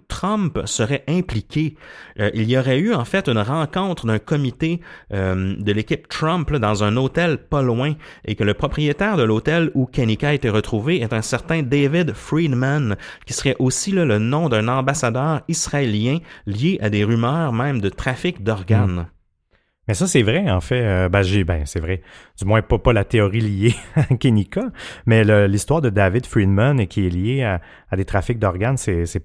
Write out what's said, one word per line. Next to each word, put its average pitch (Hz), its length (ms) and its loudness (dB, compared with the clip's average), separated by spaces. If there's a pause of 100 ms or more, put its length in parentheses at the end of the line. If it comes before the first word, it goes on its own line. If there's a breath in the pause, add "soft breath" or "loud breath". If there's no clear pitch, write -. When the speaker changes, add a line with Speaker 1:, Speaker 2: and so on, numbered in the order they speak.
Speaker 1:
Trump 190 580 -4
serait 123 420 -2
impliqué. 156 680 -2 (440 loud breath)
Euh, 104 160 0
il 110 140 0
y 127 100 2
aurait 131 200 2
eu, 220 140 0
en 127 120 -2
fait, 185 220 -2
une 113 120 2
rencontre 156 680 -4
d'un 110 140 0
comité, 156 640 -2 (320 loud breath)
euh, 95 440 -2
de 104 140 -2
l'équipe 110 360 -2
Trump, 160 440 -2
là, 151 80 0
dans 107 240 0
un 104 120 2
hôtel 135 440 0
pas 143 240 -2
loin, 127 300 0 (320 loud breath)
et 104 100 -4
que - 80 -2
le 104 100 2
propriétaire 151 640 0
de 131 60 4
l'hôtel 147 500 2
où 131 140 2
Kenika 120 420 0
a 147 40 2
été 131 160 0
retrouvée 110 520 0
est 113 100 -4
un 113 120 -2
certain 160 400 -2
David 143 500 2
Friedman, 135 840 0 (280 loud breath)
qui - 80 -10
serait 135 260 -2
aussi, 131 320 0
là, 180 140 2
le 107 140 2
nom 139 300 0
d'un 110 180 0
ambassadeur 135 800 0
israélien 135 720 0 (260 loud breath)
lié 120 360 -2
à 104 100 0
des 104 120 2
rumeurs 120 480 0
même 123 300 -2
de 98 80 0
trafic 131 540 -6
d'organes. 101 420 2 (140)
Speaker 2:
Hmm. 82 60 -6 (840)
Mais 110 60 0
ça, 185 140 0
c'est 143 160 4
vrai, 151 260 2
en 92 120 2
fait. 123 220 -2
Euh, 92 260 2
ben, 98 120 4
j'ai, 95 220 2
ben, 82 240 -2
c'est - 120 -6
vrai. 87 220 -4 (380 loud breath)
Du 95 60 -6
moins, 107 180 2
pas, - 160 0
pas 127 120 2
la 104 120 2
théorie 104 380 2
liée 104 340 2 (100)
<laughs> - 100 -6
à 151 80 4 (120)
Kenika, 113 480 2 (420 loud breath)
mais 110 180 6
le, 104 220 6
l'histoire 101 340 0
de 127 120 0
David 98 340 2
Friedman 110 540 2
et 98 80 0
qui 101 180 -2
est 92 60 2
liée 110 320 -2
à, 92 180 -2 (300 loud breath)
à 98 40 -4
des 95 80 0
trafics 107 360 -2
d'organes, 107 380 0
c'est, 85 280 -2
c'est 90 200 -4